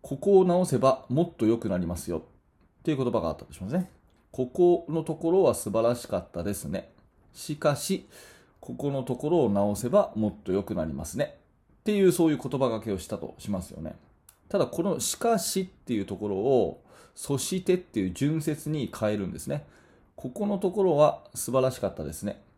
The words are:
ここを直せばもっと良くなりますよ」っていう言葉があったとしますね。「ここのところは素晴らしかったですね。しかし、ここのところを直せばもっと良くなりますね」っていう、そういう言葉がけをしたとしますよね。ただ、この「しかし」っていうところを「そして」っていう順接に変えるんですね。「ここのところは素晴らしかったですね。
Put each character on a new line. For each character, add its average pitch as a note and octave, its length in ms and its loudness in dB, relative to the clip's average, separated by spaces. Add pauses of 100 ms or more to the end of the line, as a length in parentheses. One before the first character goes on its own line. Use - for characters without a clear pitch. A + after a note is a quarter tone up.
こ - 160 -8
こ G3 220 6
を F#3 60 8
直 F3+ 200 4
せ C3+ 120 0
ば C3 300 4
も C#3+ 160 2
っ F3 100 -2
と - 120 0
良 A2+ 120 4
く A2+ 120 -4
な F#2 80 0
り F2+ 100 -2
ま F2 80 -4
す - 160 -8
よ」 E2 80 -4
っ - 20 -8 (640)
て D#3+ 80 -2
い - 40 0
う - 20 -4
言 B2 140 0
葉 G#2 100 0
が E2 80 -2
あ D#2 40 -4
っ - 40 -8
た - 80 -18
と - 80 -20
し - 80 -16
ま F#2 80 -8
す B2+ 40 -4
ね。 F3+ 160 -2 (420)
「こ C3 160 -4
こ F3 420 4
の D#3+ 140 -2
と D#3+ 120 -6
こ E3 160 -2
ろ F#3+ 120 4
は B2 120 4
素 - 160 -8
晴 A2+ 160 2
ら A#2+ 80 2
し - 120 -12
か G2 100 -2
っ F2 140 -6
た E2+ 120 -8
で G2+ 100 -4
す - 120 -8
ね。 E2 260 -8 (420)
し - 220 -10
か D3 220 0
し、 - 300 -4 (520)
こ - 140 -14
こ C#3 180 -4
の C3+ 120 -4
と B2+ 120 -2
こ D3+ 140 -6
ろ D#3+ 160 4
を G#2+ 40 2
直 G2+ 280 2
せ A#2+ 100 -4
ば F#3+ 280 2
も G#2+ 140 0
っ F#2+ 40 -4 (100)
と - 80 -4
良 G2 120 2
く G2 120 -6
な E2+ 80 -2
り D#2+ 100 -4
ま D2 120 -8
す F#2 120 -10
ね」 - 200 -4 (440)
っ - 20 -20
て G#3+ 120 0
い G3 80 4
う、 F#3 80 8
そ E3+ 160 4
う D#3 40 4
い D3 40 2
う - 20 -6
言 C#3+ 220 -6
葉 C3 100 2
が A2 120 -4
け G#2+ 100 -4
を F#2+ 80 -2
し - 80 -12
た G#2+ 100 -6
と - 200 -12
し - 120 -12
ま F#2+ 120 -2
す - 100 -14
よ D#2+ 100 -14
ね。 D#2+ 140 -10 (520)
た G3+ 120 -2
だ、 D3 80 2
こ - 160 -4
の F#3 180 -2
「し - 160 -4
か A#3 220 2
し」 - 240 -2
っ - 20 -4
て - 280 -8
い - 80 0
う G2 40 -4
と G2+ 100 -6
こ G2+ 140 -6
ろ G2 80 -2
を A2 440 2 (340)
「そ - 220 -4
し F#3 260 -4
て」 F#3 120 2
っ - 20 -6
て F3+ 220 -6
い F#2+ 80 2
う F2+ 40 -2
順 D3+ 300 0
接 D3+ 280 -4
に D3+ 280 -4
変 G#2+ 140 0
え G#2+ 60 -2
る G2 100 -4
ん - 40 -6
で - 80 -12
す - 80 -12
ね。 C#3+ 180 -6 (500)
「こ - 140 -10
こ G3+ 180 -4
の G3+ 120 -2
と F#3+ 120 0
こ G3+ 120 0
ろ F3+ 120 4
は D3 280 6 (100)
素 - 180 -8
晴 C3 100 4
ら B2+ 100 2
し B2+ 80 -12
か G#2 80 -2
っ F2+ 80 -4
た D2+ 100 -8
で D2 80 -8
す - 100 -12
ね。 G2+ 180 -8 (160)